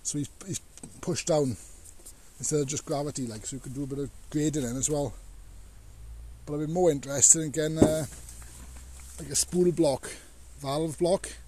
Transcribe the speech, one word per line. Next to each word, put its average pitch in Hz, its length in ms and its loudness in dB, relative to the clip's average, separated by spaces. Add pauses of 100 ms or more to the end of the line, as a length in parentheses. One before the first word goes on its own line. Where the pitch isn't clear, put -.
so - 140 -4
he's, 147 120 -2 (160)
he's 185 140 -8 (420)
pushed - 260 -2
down 147 300 4 (800)
instead 147 200 0
of 143 80 2
just 147 180 -6
gravity, 143 420 -2
like, 107 180 -8
so - 100 -8
you 131 40 -8
can 127 140 -10
do 139 100 -4
a 139 40 -4
bit 135 120 -4
of 143 100 -4 (200)
grading 151 340 2
in 120 120 -2
as 135 140 0
well. 143 240 0 (1300)
But 147 100 -4
I've 147 60 -2
been 151 120 -2
more 175 180 8
interested 139 500 6
in 156 100 -2
getting, 160 260 0
uh, 156 280 8 (1120)
like, 143 100 -10
a 143 60 -6
spool 175 360 4
block, 147 380 4 (500)
valve 147 400 -2
block 175 300 4 (180)